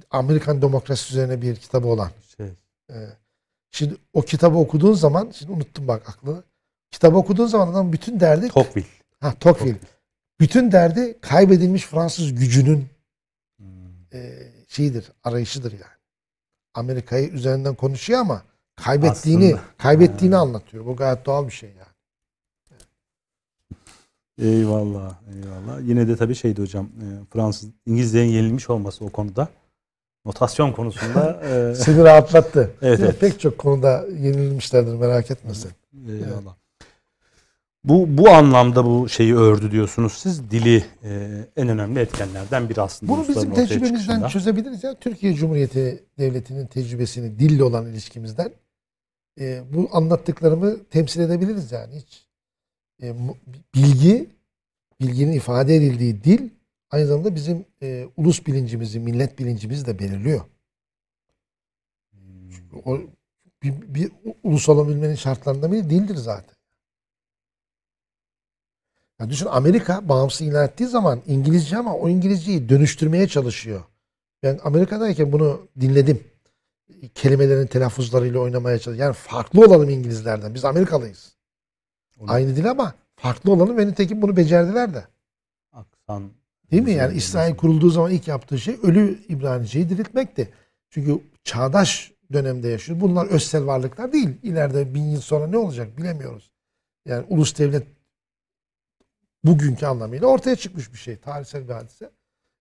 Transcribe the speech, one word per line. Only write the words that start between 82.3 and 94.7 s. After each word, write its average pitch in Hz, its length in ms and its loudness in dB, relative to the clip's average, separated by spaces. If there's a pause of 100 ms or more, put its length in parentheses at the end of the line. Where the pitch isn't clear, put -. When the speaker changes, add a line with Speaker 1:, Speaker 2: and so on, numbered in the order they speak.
Speaker 1:
Aynı 131 240 0
dil 185 160 0
ama 262 240 -4 (200)
farklı 123 360 -2
olalım 196 260 2
ve 202 100 2
nitekim 202 340 -2
bunu 202 160 0
becerdiler 175 560 2
de. 113 100 -12 (680)
Speaker 2:
Aksan 104 600 -16 (400)
Speaker 1:
Değil 202 120 4
mi? 240 80 0
Yani 170 60 0
Speaker 2:
üzerinde 135 200 -2
Speaker 1:
İsrail 165 320 -2
Speaker 2:
mesela. 151 80 -6
Speaker 1:
kurulduğu 160 320 4
zaman 170 220 0
ilk 180 160 -4
yaptığı 139 320 -6
şey 226 240 -8
ölü 196 360 2 (100)
İbranice'yi 135 600 -4
diriltmekti. 208 640 -6 (360)
Çünkü 147 320 -4 (220)
çağdaş 135 680 -2 (220)
dönemde 127 340 -4
yaşıyor. 156 340 -6
Bunlar 180 240 0
özsel 151 400 -2
varlıklar 139 480 -6
değil. 254 160 0 (140)
İleride 143 500 -4